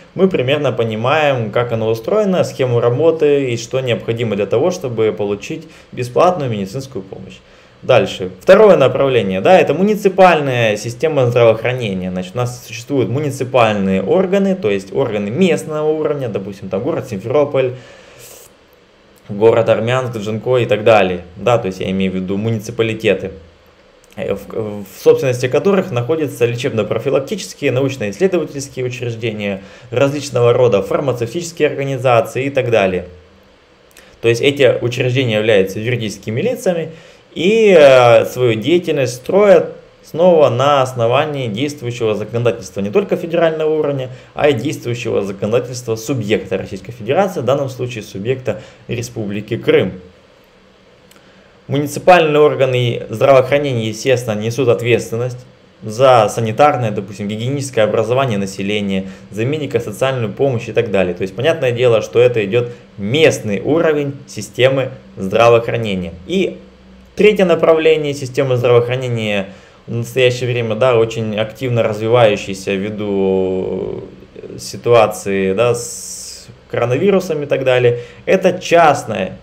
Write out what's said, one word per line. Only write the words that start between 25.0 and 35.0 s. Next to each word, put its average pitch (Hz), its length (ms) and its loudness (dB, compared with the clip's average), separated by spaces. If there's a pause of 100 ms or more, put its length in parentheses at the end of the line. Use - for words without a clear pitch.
собственности 135 460 2
которых 165 460 0
находятся 127 540 -2
лечебно-профилактические, 123 1200 -4
научно-исследовательские 143 1160 -4
учреждения, 110 760 -6 (300)
различного 123 600 0
рода 127 300 4
фармацевтические 139 840 -4
организации 131 800 0
и 139 40 -6
так 120 220 -2
далее. 92 340 0 (1120)
То 113 60 -2
есть 117 140 2
эти 139 420 2
учреждения 123 540 -2